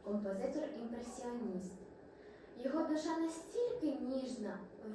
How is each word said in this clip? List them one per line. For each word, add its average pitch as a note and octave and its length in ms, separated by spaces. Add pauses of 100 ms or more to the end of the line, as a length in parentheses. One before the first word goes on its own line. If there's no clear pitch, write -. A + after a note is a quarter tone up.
композитор G#3 600 (180)
імпресіоніст. A#3 920 (840)
Його C4+ 300
душа D#4+ 300
настільки D#4+ 840
ніжна, A#3 560 (360)